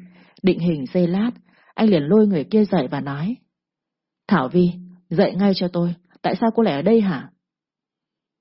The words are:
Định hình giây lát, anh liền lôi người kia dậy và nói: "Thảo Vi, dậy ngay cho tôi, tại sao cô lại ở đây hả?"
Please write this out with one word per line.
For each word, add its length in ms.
Định 160
hình 340
giây 140
lát, 240
anh 140
liền 140
lôi 240
người 160
kia 220
dậy 260
và 100
nói: 340
"Thảo 220
Vi, 220
dậy 260
ngay 200
cho 120
tôi, 280
tại 200
sao 140
cô 80
lại 100
ở 80
đây 200
hả?" 280